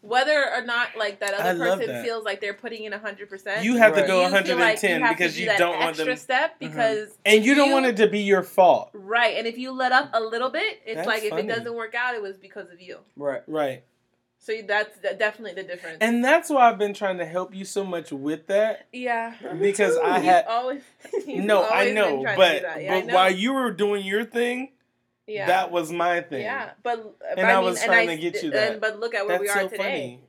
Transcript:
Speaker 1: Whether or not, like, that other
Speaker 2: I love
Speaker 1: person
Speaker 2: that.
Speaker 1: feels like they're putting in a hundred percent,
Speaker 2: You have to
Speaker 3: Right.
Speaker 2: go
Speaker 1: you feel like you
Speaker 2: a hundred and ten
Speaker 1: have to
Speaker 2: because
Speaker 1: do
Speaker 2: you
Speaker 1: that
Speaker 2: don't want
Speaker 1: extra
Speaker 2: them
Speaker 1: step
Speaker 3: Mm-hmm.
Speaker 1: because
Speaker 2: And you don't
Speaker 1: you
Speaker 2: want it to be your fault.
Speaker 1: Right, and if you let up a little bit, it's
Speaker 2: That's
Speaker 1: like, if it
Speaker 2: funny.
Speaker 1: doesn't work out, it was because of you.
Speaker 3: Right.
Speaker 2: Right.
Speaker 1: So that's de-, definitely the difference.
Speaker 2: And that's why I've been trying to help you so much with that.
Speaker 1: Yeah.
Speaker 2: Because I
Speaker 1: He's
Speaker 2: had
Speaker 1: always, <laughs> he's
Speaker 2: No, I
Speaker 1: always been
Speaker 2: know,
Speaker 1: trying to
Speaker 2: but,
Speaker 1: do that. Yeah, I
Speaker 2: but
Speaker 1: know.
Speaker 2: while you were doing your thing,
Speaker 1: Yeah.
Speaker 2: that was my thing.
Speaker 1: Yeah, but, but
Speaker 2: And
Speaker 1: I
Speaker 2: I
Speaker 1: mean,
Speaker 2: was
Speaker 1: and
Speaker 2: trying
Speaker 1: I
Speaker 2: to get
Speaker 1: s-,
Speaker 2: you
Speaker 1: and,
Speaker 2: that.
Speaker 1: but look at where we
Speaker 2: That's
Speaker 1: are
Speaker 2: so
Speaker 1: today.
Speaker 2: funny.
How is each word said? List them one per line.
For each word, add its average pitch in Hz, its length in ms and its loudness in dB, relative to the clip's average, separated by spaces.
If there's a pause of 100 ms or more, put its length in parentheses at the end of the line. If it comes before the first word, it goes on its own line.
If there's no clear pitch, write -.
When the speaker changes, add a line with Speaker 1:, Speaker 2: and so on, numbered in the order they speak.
Speaker 1:
Whether 262 520 2
or 254 80 -2
not, 233 360 -4
like, 208 220 -4
that 202 140 -2
other 180 160 0
Speaker 2:
I - 20 2
love 175 280 0
Speaker 1:
person 208 140 -4
Speaker 2:
that. 120 120 -8
Speaker 1:
feels 226 180 -6
like 196 160 -6
they're 208 140 -6
putting 226 320 -12
in 208 80 -10
a 202 60 -10
hundred 202 300 -12
percent, 196 360 -6
Speaker 2:
You 240 100 2
have 220 200 8
to 202 60 6
Speaker 3:
Right. 190 60 2
Speaker 2:
go 185 140 2
Speaker 1:
you 180 80 4
feel - 20 -2
like 190 160 2
you 170 60 0
Speaker 2:
a - 40 2
hundred 175 140 4
and 214 80 -2
ten 175 220 2
Speaker 1:
have - 80 2
to - 80 0
Speaker 2:
because 170 180 0
Speaker 1:
do 165 60 -6
Speaker 2:
you 185 60 -4
Speaker 1:
that 202 120 2
Speaker 2:
don't 175 180 2
want 165 120 0
Speaker 1:
extra 156 160 -4
Speaker 2:
them 156 120 -2
Speaker 1:
step 269 340 -2 (100)
Speaker 3:
Mm-hmm. - 100 -10
Speaker 1:
because 214 540 -2
Speaker 2:
And 214 200 8
you 269 100 6
don't 285 120 6
Speaker 1:
you 277 60 4
Speaker 2:
want 269 140 4
it 226 100 0
to 214 100 6
be 208 120 0
your 196 240 2
fault. 175 500 4
Speaker 1:
Right, 214 420 0
and 226 100 -4
if 233 120 -6
you 254 160 -10
let 254 180 0
up 277 220 2
a 226 80 0
little 233 280 -4
bit, 381 360 -6
it's 220 100 -8
Speaker 2:
That's 170 120 -6
Speaker 1:
like, 220 120 -2
if 214 60 -8
it 208 60 -2
Speaker 2:
funny. 208 180 -4
Speaker 1:
doesn't 233 240 -6
work 226 220 -10
out, 247 200 -4
it 220 60 -8
was 196 160 -12
because 190 340 -18
of 175 80 -20
you. 180 200 -20 (180)
Speaker 3:
Right. 135 300 -6
Speaker 2:
Right. 143 360 -4 (580)
Speaker 1:
So 220 120 -8 (120)
that's 208 340 -4
de-, - 160 -4
definitely 214 460 -4
the 180 60 -12
difference. 175 340 -14
Speaker 2:
And 233 220 2
that's 311 260 4
why 254 200 6
I've 208 80 -2
been 202 160 -2
trying 196 240 -4
to 175 80 -4
help 180 280 -6
you 190 120 -12
so 196 180 -4
much 175 280 -8
with 151 360 -6
that. 208 460 0
Speaker 1:
Yeah. 233 420 -6 (240)
Speaker 2:
Because 202 380 2
I 440 220 2
Speaker 1:
He's 175 100 -2
Speaker 2:
had - 160 6
Speaker 1:
always, 254 360 -4 (220)
<laughs> - 220 -6
he's 226 180 -6
Speaker 2:
No, 202 180 4
I - 80 2
Speaker 1:
always 185 180 4
been 208 80 0
Speaker 2:
know, 165 280 2
Speaker 1:
trying 196 120 -2
to 185 60 0
Speaker 2:
but, 170 140 8
Speaker 1:
do 135 60 -4
that. 165 220 -8
Yeah, - 120 -4
I 185 60 2
Speaker 2:
but - 60 -8
Speaker 1:
know. - 80 -4
Speaker 2:
while 185 160 6
you 208 220 -2
were 254 180 0
doing 202 340 -2
your 202 200 -2
thing, 240 460 -4 (560)
Speaker 1:
Yeah. 202 200 -6
Speaker 2:
that 185 240 2
was 165 200 -2
my 170 300 0
thing. 170 220 -10
Speaker 1:
Yeah, 233 280 -8 (120)
but, 226 360 -8
but - 180 -8
Speaker 2:
And 202 100 2
Speaker 1:
I 226 40 4
Speaker 2:
I - 60 6
Speaker 1:
mean, 190 80 2
Speaker 2:
was 180 160 -2
Speaker 1:
and 202 60 -2
Speaker 2:
trying 226 220 4
Speaker 1:
I 165 60 -4
Speaker 2:
to 156 60 -10
get 170 160 -4
Speaker 1:
s-, - 60 -8
Speaker 2:
you 156 80 -4
Speaker 1:
and, - 60 -4
Speaker 2:
that. 214 240 -2
Speaker 1:
but 214 180 -4
look 233 140 -8
at 202 140 -4
where 180 120 0
we 202 80 -4
Speaker 2:
That's 202 120 0
Speaker 1:
are - 40 0
Speaker 2:
so 185 60 -4
Speaker 1:
today. 214 140 -8
Speaker 2:
funny. 240 440 -8